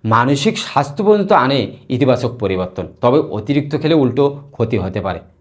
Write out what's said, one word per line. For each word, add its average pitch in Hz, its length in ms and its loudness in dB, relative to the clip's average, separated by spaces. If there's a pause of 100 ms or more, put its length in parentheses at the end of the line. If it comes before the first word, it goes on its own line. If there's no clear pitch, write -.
মানসিক 135 540 2
স্বাস্থ্য 143 460 -4
পর্যন্ত 208 280 2
আনে 131 400 2 (160)
ইতিবাচক 123 400 2
পরিবর্তন। 92 600 -4 (120)
তবে 127 180 4
অতিরিক্ত 143 640 -2
খেলে 160 120 2
উল্টো 143 560 0
ক্ষতি 117 280 -2
হতে 92 220 -4
পারে 90 200 -6 (200)